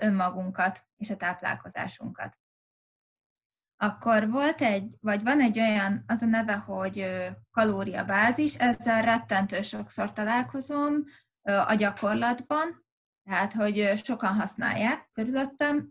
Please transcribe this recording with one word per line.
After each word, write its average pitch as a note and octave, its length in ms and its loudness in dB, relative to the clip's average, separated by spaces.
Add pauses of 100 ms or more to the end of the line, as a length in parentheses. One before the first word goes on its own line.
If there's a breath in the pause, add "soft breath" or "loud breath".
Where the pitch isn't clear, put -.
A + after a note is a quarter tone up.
önmagunkat F#3 840 0 (100)
és G#3 140 -6
a G3 60 -6
táplálkozásunkat. - 1200 -6 (1400)
Akkor G#3+ 520 2
volt C#4+ 300 0
egy, G#3 400 0
vagy G#3 220 0
van C#4 180 2
egy A3 180 2
olyan, G#3 480 2
az A#3 160 -2
a A#3 40 2
neve, A3+ 280 2
hogy, F#3+ 440 -6
ö, F#3 280 -4 (240)
kalóriabázis, G#3 1040 2
ezzel A#3 480 2
rettentő G#3 600 2
sokszor G#3 500 -6
találkozom, C#4 920 -2 (380 loud breath)
ö, G3+ 100 0
a G3+ 220 4
gyakorlatban, A#3 1080 0 (380)
tehát, G3 300 0
hogy, G#3 260 0
ö, G#3 180 4
sokan G#3+ 380 -2
használják A3 800 -2
körülöttem. C4+ 800 -2